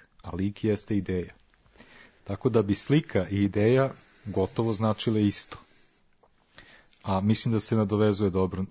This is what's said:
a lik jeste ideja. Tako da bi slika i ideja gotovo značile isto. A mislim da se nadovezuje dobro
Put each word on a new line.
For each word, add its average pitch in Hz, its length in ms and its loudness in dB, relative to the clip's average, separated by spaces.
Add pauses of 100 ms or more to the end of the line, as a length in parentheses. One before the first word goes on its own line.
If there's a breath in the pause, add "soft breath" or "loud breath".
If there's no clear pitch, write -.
(220)
a - 140 -12
lik 98 280 -4
jeste 107 340 -2
ideja. 90 360 -4 (880 loud breath)
Tako 101 260 -4
da 113 120 2
bi 101 140 0
slika 120 540 0
i 101 140 0
ideja 113 480 2 (420)
gotovo 110 400 0
značile 107 540 0
isto. - 300 -4 (1500 loud breath)
A 95 180 0
mislim 110 320 0
da 107 60 2
se - 160 -2
nadovezuje 104 540 2
dobro 95 420 -2